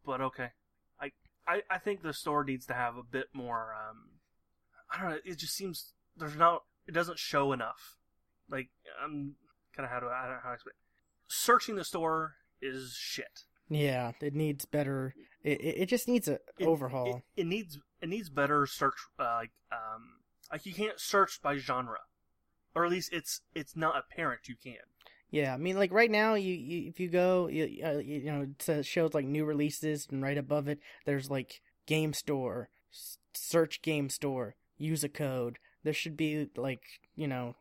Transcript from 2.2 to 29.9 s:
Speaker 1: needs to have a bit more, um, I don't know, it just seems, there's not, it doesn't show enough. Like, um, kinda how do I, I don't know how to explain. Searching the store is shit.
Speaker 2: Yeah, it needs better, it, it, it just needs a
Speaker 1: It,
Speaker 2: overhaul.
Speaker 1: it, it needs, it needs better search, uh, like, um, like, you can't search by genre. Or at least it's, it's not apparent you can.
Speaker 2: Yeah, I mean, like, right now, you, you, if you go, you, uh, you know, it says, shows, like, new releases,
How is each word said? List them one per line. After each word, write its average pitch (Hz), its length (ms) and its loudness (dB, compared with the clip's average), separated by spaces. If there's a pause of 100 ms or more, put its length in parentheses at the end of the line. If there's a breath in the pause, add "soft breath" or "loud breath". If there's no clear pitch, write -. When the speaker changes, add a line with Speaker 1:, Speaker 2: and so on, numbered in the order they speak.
Speaker 1:
needs 131 240 -4
to 127 60 -4
have 120 220 -2
a 123 80 -14
bit 131 300 -6
more, 117 420 -4
um, 110 460 -14 (680)
I - 100 -6
don't 185 120 -2
know, 156 120 -6
it 185 120 -8
just 147 180 -6
seems, 190 400 -8 (220)
there's 151 200 -8
not, 170 280 8 (240)
it 165 60 -12
doesn't 170 260 0
show 139 320 2
enough. 120 460 -6 (520)
Like, 131 200 -6 (340)
um, 143 320 -6 (400)
kinda 131 140 -6
how 123 100 -4
do 123 80 -4
I, 127 160 -4
I - 20 -6
don't 127 100 -6
know 123 60 -10
how 127 80 -8
to 120 60 -6
explain. - 180 -18 (540)
Searching - 480 4
the 180 80 -4
store 160 540 -2 (220)
is 131 400 -8
shit. - 440 -10 (260)
Speaker 2:
Yeah, 135 520 0
it 147 120 -2
needs 147 320 0
better, 135 480 -2 (300 loud breath)
it, 147 160 2
it, 160 220 -2
it 190 60 2
just 240 200 2
needs 240 200 4
a 143 120 0 (180)
Speaker 1:
It, 180 80 0
Speaker 2:
overhaul. 127 560 2 (140)
Speaker 1:
it, 196 60 -2
it 170 40 2
needs, 175 320 -4 (240)
it 165 60 -8
needs 190 220 -6
better 143 360 4
search, 135 300 0 (240)
uh, 117 160 0
like, 117 160 -4 (200)
um, 113 500 -10 (280)
like, - 160 -8
you 190 80 -10
can't 208 260 -4
search - 420 4
by 143 160 0
genre. 127 420 -2 (760)
Or 165 120 2
at 175 60 2
least 180 200 -2
it's, - 300 -6 (120)
it's 151 220 -8
not 160 220 0
apparent 131 500 -4
you 127 80 -12
can. 123 200 -16 (540 loud breath)
Speaker 2:
Yeah, 139 240 2
I 127 40 -4
mean, 180 180 0
like, 196 160 4
right 226 180 8
now, 214 260 6
you, 190 180 0
you, 160 340 -4
if 170 140 -6
you 180 80 0
go, 180 380 6
you, 156 380 -2
uh, 147 120 0
you 143 340 -4
know, 143 120 0
it 139 180 -8
says, 147 260 0
shows, 160 260 2
like, 147 120 2
new 151 180 2
releases, 151 680 0